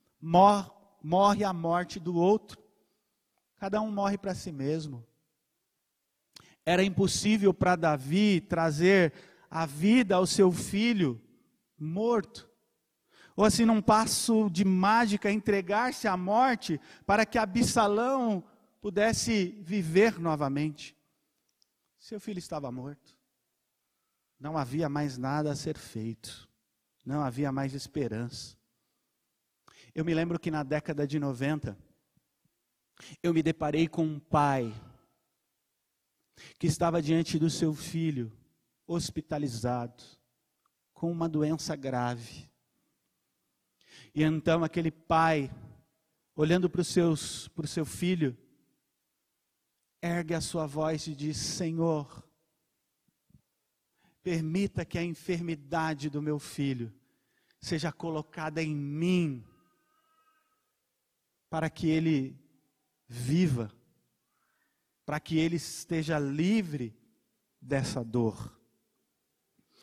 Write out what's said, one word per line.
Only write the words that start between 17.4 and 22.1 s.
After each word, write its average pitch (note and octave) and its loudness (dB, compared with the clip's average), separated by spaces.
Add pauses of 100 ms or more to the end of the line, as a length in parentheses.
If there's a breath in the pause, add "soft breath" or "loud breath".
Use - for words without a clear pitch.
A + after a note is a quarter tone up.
pudesse G#3 0
viver F#3 2
novamente. D3 -2 (1000)
Seu G#3+ -14